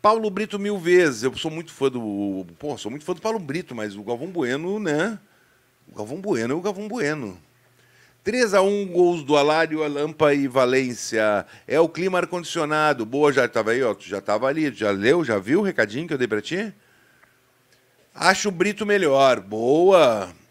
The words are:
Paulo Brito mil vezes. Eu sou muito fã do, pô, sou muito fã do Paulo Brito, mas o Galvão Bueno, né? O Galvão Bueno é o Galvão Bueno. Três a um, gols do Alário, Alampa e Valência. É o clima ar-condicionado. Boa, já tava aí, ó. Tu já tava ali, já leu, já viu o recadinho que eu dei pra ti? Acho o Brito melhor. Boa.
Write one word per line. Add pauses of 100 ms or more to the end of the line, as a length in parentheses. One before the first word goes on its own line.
Paulo
Brito
mil
vezes.
Eu
sou
muito
fã
do, (120)
pô,
sou
muito
fã
do
Paulo
Brito,
mas
o
Galvão
Bueno,
né? (680)
O
Galvão
Bueno
é
o
Galvão
Bueno. (840)
Três
a
um,
gols
do
Alário,
Alampa
e
Valência. (220)
É
o
clima
ar-condicionado.
Boa,
já
tava
aí,
ó.
Tu
já
tava
ali,
já
leu,
já
viu
o
recadinho
que
eu
dei
pra
ti? (1400)
Acho
o
Brito
melhor.
Boa. (180)